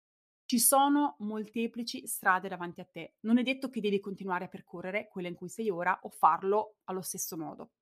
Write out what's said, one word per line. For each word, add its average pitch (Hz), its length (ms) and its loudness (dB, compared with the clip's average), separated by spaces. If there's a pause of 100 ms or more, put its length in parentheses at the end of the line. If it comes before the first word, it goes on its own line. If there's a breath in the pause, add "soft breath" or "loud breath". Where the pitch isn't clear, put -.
(460)
Ci 240 140 2
sono 285 600 4
molteplici 226 880 -6
strade 185 420 0
davanti 175 340 -8
a 170 40 -12
te. - 360 -12
Non 226 160 4
è 254 60 4
detto 262 260 -2
che 233 100 -6
devi 202 200 2
continuare 190 460 -6
a 180 40 -14
percorrere 185 580 -8
quella 180 220 -6
in 175 60 -8
cui 180 140 -12
sei 226 200 -2
ora 175 340 0
o 220 60 -12
farlo 190 680 4 (100)
allo 185 160 -6
stesso - 360 -8
modo. - 340 -10 (100)